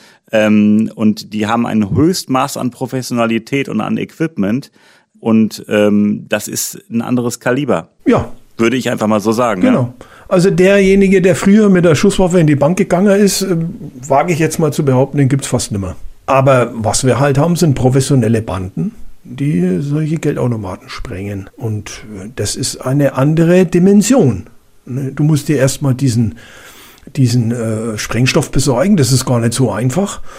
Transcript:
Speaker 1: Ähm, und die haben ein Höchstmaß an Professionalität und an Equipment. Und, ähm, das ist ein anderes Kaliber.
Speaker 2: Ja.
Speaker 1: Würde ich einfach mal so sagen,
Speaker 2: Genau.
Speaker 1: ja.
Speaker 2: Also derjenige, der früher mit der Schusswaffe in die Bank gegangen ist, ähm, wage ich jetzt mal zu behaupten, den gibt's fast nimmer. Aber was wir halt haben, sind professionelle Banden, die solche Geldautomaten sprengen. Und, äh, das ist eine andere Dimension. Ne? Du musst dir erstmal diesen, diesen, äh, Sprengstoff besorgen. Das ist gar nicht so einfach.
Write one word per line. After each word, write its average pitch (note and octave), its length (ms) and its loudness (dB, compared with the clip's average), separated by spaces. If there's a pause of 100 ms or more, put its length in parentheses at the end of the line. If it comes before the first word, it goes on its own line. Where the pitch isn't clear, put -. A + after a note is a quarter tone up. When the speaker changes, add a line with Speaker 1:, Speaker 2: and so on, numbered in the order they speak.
(320)
Speaker 1:
Ähm, G#2+ 640 2
und G#2+ 380 -2
die G#2 120 -4
haben A#2 220 -2
ein G2+ 240 -2
Höchstmaß C#3 680 0
an B2 140 -4
Professionalität A#2+ 1000 -4
und G#2+ 120 -4
an G#2 160 -4
Equipment. A2+ 720 -4 (480)
Und, A2 500 0
ähm, G#2 580 2
das G#2+ 200 -6
ist - 420 -10
ein A2+ 140 -4
anderes A#2+ 360 -4
Kaliber. B2 500 -2 (160)
Speaker 2:
Ja. - 260 0 (260)
Speaker 1:
Würde A#2 200 0
ich A#2+ 120 -2
einfach A2+ 180 -2
mal G#2+ 120 2
so G2+ 120 0
sagen, A2 300 0
Speaker 2:
Genau. B3 200 2
Speaker 1:
ja. A#2+ 120 -4 (340)
Speaker 2:
Also F#3+ 220 2
derjenige, F#3+ 720 4
der F3+ 140 4
früher G#3 340 4
mit F3+ 160 4
der E3+ 80 6
Schusswaffe F#3 460 2
in D#3+ 80 4
die D3+ 80 4
Bank C#3+ 220 0
gegangen G3 420 2
ist, G3 240 2
ähm, E3+ 320 -4 (320)
wage D3+ 260 0
ich D3 60 -4
jetzt D#3 180 -2
mal D3+ 160 0
zu E3 100 -2
behaupten, C#3 360 0
den C#3 100 4
gibt's C#3 160 -2
fast - 260 -4
nimmer. G2 240 -6 (300)
Aber C3 480 2
was A2 300 -2
wir A#2+ 160 2
halt C#3+ 180 2
haben, E3 200 2
sind D#3 180 2
professionelle B2 680 2
Banden, F#2+ 520 -6 (320)
die D#3+ 560 -2
solche D3+ 360 -4
Geldautomaten A2+ 720 -4
sprengen. G2 680 -10
Und, G#2+ 480 -10 (100)
äh, G2 200 -14
das G#2 200 -6
ist A#2+ 220 -6
eine C#3 380 0
andere E3 500 2
Dimension. F#3 760 4 (420)
Ne? C3 280 -8
Du D3 100 -2
musst D3 260 0
dir D3+ 80 2
erstmal C3+ 360 0
diesen, A#2+ 420 0 (800)
diesen, A#2+ 360 2
äh, A2+ 460 -4
Sprengstoff B2+ 540 0
besorgen. D3+ 440 2
Das C3+ 160 2
ist C3 140 0
gar B2 140 0
nicht A#2 140 0
so A#2+ 180 0
einfach. C3 500 -2 (180)